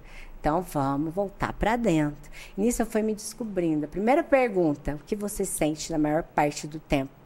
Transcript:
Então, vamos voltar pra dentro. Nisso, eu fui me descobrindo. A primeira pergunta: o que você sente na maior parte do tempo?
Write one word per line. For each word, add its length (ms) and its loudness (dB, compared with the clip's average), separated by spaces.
Então, 220 2
vamos 520 -2
voltar 400 -4
pra 220 2
dentro. 560 0
Nisso, 240 2
eu 40 2
fui 160 0
me 120 0
descobrindo. 720 -2
A 20 -8
primeira 360 2
pergunta: 720 2
o 100 -10
que 100 -2
você 300 -4
sente 460 -2
na 60 0
maior 260 2
parte 420 0
do 140 -10
tempo? 320 -2